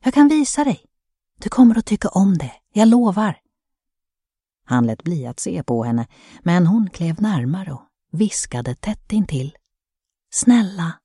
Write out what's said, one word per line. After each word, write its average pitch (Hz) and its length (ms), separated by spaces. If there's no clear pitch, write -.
"Jag 262 100
kan 294 140
visa 294 360
dig. 226 200
Du - 100
kommer 233 300
att - 80
tycka 208 220
om 190 300
det, 127 140
jag 220 160
lovar." 220 520
Han 123 220
lät 113 160
bli 156 240
att 123 140
se 175 220
på 117 220
henne, 117 220
men 175 240
hon 202 240
klev 165 320
närmare 175 500
och 127 100
viskade 156 600
tätt - 380
intill. 151 440
"Snälla." 196 600